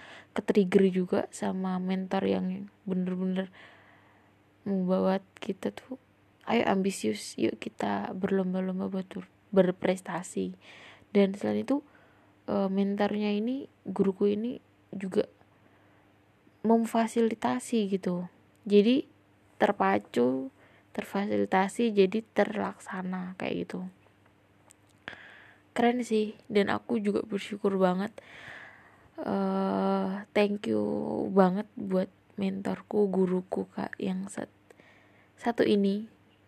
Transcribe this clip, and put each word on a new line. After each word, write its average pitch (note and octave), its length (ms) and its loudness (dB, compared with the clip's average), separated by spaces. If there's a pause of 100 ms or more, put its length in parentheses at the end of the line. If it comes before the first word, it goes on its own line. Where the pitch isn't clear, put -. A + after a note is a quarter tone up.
(340)
ketrigger G3 560 4
juga F#3 400 -2
sama F#3+ 480 -4
mentor F#3+ 480 -2
yang F#3+ 460 -2 (180)
bener-bener F#3 640 -2 (1120)
membawa F#3+ 560 0 (160)
kita - 320 -6
tuh, - 320 -12 (480)
"Ayo A#3 160 2
ambisius, G3+ 720 -2
yuk A3 240 -2
kita G3+ 560 -6
berlomba-lomba F#3 720 -2
buat F#3+ 240 -6
ber-, F3+ 160 -12 (240)
berprestasi." F#3 1040 0 (560)
Dan G3 240 4
selain G#3+ 240 -2
itu, C4 240 -2 (640)
eh, G3+ 160 2
mentornya G3+ 640 0
ini, A#3 400 -4 (160)
guruku G3 480 2
ini A3+ 240 -4 (320)
juga G3 400 -2 (1400)
memfasilitasi A3+ 1200 2
gitu. F3+ 400 -2 (400)
Jadi G#3 400 6 (480)
terpacu, G#3+ 960 2 (400)
terfasilitasi, G3+ 1040 0
jadi G3 240 4 (160)
terlaksana F#3+ 1040 -4
kayak F3+ 280 -4
gitu. F#3 200 -10 (1800)
Keren A#3+ 320 2
sih, G#3+ 320 0 (160)
dan G3+ 160 4
aku G#3 320 -2
juga G3+ 240 0
bersyukur G3+ 560 -4
banget. F#3 320 2 (1120)
Eh, G3 840 0 (260)
thank G#3 320 2
you - 160 0 (480)
banget F#3+ 480 4
buat F#3+ 320 -2 (240)
mentorku, G3 720 -2
guruku, F#3 640 0
Kak, - 260 -8
yang F#3+ 300 -4
sat-, - 240 -10 (880)
satu A#3 240 0
ini. G3+ 480 2 (360)